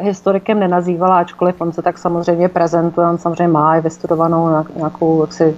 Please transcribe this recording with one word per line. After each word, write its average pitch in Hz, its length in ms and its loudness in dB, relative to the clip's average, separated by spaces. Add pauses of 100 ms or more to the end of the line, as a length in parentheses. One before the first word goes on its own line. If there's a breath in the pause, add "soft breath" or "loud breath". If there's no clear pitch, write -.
historikem 196 580 -2
nenazývala, 180 580 2
ačkoliv 175 440 -2
on 170 120 -4
se 170 80 -8
tak 175 160 -2
samozřejmě 170 520 0
prezentuje, 170 580 0
on 170 100 0
samozřejmě 170 300 -2
má 156 300 2
i 165 40 0
vystudovanou 165 680 0
nějak-, 156 260 -2
nějakou, 160 460 0
jaksi, 156 360 0